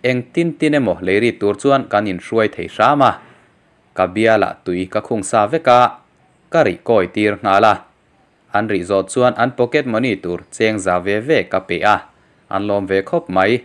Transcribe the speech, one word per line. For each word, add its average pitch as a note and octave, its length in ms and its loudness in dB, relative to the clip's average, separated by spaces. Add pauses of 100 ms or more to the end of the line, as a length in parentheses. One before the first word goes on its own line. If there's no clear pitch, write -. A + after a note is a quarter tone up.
Eng B2+ 200 0 (100)
tin E3+ 260 -2
tin D3+ 160 0
emo A#2+ 260 0
leiri G2+ 400 0
tur G#2 200 0
chuan C#3 240 2
kan G#2 220 -2
in F#2 120 -6
hruai A2+ 300 -2
thei - 260 -8
hra B2+ 220 4
ma. C3+ 140 4 (840)
Ka F#2 120 0
bia G#2+ 320 2
la F#2+ 160 -2 (100)
tui F#2 220 -4
ka G#2+ 140 -6
khung G#2+ 220 -6
sa G#2 240 0
veka. B2+ 340 2 (720)
Ka D#3+ 120 2
ri G2+ 120 0 (100)
koi G#2 300 2
tir G#2 280 0
nga G2 180 2
la. G#2+ 300 2 (640)
An G#2 140 -2
ri G2+ 160 -4
zawt F#2+ 300 0
chuan B2 260 2
an B2 160 0
pocket C3 320 0
money A#2 300 -2
tur F2 340 -8
cheng A2 280 -2
za F#2 200 0
ve G2+ 220 -2
ve B2 240 0
ka F#2+ 160 -2
pe F2 220 -6
a. G2+ 140 4 (540)
An G2+ 160 -6
lawm G2+ 200 -4
ve F#2+ 160 0
khawp E3 260 -6
mai. G2 360 2